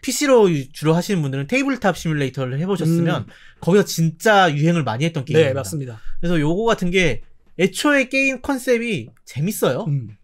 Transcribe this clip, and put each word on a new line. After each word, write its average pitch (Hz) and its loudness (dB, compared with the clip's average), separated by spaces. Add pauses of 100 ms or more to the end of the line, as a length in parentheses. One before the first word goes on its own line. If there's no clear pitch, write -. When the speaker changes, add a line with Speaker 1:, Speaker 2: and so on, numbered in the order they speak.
Speaker 1:
피씨로 247 4
유-, 143 -4
주로 156 0
하시는 175 -2
분들은 139 -4
테이블탑 254 0
시뮬레이터를 139 -4
해보셨으면 170 0
Speaker 2:
음. - -12 (340)
Speaker 1:
거기서 185 4
진짜 175 2
유행을 160 0
많이 131 -4
했던 165 -4
Speaker 2:
네, 147 -6
Speaker 1:
게임입니다. 139 2
Speaker 2:
맞습니다. 131 -10 (200)
Speaker 1:
그래서 175 0
요거 165 0
같은 202 0
게 175 0 (360)
애초에 262 2
게임 269 -2
컨셉이 240 -2 (160)
재밌어요. 170 -2
Speaker 2:
음. 123 -4